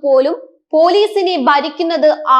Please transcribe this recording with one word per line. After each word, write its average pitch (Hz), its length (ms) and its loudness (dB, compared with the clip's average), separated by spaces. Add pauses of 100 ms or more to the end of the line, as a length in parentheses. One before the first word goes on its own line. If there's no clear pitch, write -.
പോലും 277 340 0 (380)
പോലീസിനെ 370 600 0 (140)
ഭരിക്കുന്നത് 302 600 0 (300)